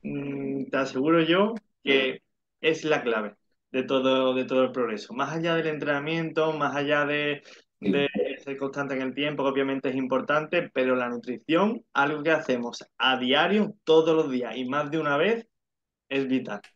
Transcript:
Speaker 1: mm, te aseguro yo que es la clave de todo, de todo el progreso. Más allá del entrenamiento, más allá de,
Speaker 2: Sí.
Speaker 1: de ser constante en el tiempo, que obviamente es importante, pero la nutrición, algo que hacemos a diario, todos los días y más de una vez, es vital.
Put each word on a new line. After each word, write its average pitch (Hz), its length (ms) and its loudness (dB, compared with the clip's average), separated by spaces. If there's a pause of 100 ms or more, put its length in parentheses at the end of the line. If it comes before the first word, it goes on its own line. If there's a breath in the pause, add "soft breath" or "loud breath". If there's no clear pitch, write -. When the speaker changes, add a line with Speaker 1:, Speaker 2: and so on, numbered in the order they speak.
Speaker 1:
mm, 139 680 -6
te 139 80 0
aseguro 139 440 2
yo 185 320 2 (300)
que 135 380 2 (400)
es 160 220 0
la 151 200 0
clave 107 320 -2 (360)
de 127 120 -2
todo, 131 500 2
de 127 120 -2
todo 131 180 2
el 123 80 0
progreso. 113 420 -6
Más 143 200 -4
allá 165 220 0
del 160 120 0
entrenamiento, 156 840 -2
más 143 220 -2
allá 147 300 2
de, 147 360 -2 (400 loud breath)
Speaker 2:
Sí. 139 100 -2
Speaker 1:
de 143 160 2 (360)
ser 135 140 -8
constante 139 380 -4
en 131 60 -4
el 131 140 -6
tiempo, 143 280 -4
que 135 60 2
obviamente 135 400 -2
es 127 60 -4
importante, 147 800 0
pero 131 220 2
la 123 140 -2
nutrición, 147 760 0 (100)
algo 147 300 0
que 160 80 2
hacemos 120 540 -2 (120)
a 123 200 2
diario, 160 680 2
todos 160 320 6
los 156 160 2
días 120 260 -4
y 127 80 -4
más 143 260 -2
de 160 80 -2
una 147 180 0
vez, 226 300 0 (600)
es 139 180 0
vital. 117 340 -2 (140)